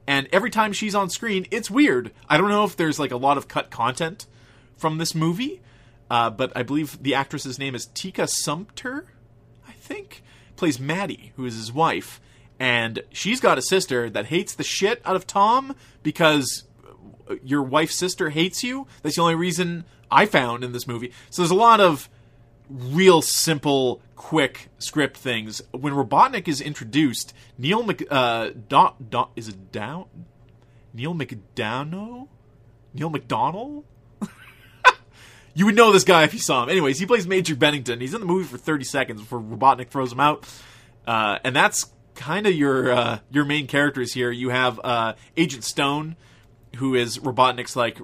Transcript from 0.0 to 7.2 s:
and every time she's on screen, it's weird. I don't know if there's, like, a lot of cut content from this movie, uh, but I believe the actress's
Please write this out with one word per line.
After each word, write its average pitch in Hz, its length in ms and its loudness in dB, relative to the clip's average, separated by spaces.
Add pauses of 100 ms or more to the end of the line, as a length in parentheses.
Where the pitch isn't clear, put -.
and 139 240 0
every 202 180 2
time 214 240 0
she's 208 220 -4
on 196 140 0
screen, 190 420 -4
it's 220 200 -6
weird. 165 400 4 (180)
I 151 80 4
don't 196 120 4
know 208 140 2
if 196 120 -2
there's, 156 240 0
like, 135 120 -2
a 123 60 -6
lot 139 200 2
of 127 100 -8
cut - 220 -6
content 123 560 -4 (520)
from 156 200 -2
this 165 160 -4
movie, 175 480 -2 (480)
uh, 117 200 2
but 127 260 -4
I 127 80 -4
believe 143 380 -4
the 135 140 0
actress's 135 440 -4